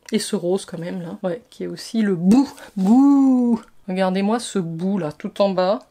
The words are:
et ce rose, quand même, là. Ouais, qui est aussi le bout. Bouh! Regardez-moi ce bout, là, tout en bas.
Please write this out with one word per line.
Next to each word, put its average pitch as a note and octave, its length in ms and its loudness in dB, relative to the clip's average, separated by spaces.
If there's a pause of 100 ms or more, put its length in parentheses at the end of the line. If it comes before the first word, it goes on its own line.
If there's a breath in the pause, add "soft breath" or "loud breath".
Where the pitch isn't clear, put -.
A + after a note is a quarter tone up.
(100)
et A3+ 80 -2
ce G#3 180 -4
rose, F3+ 280 -2
quand - 140 -14
même, F3 220 -10
là. F3 220 -12
Ouais, F3 280 -6
qui - 140 -14
est F3+ 40 -8
aussi F3 340 -6
le G3+ 140 0
bout. F#3+ 360 2 (240 loud breath)
Bouh! B3+ 840 4 (280)
Regardez-moi F#3+ 500 0
ce A3+ 200 -6
bout, F3 400 -4
là, F3 140 -4
tout - 280 -12
en G3+ 100 4
bas. F#3 300 0 (100)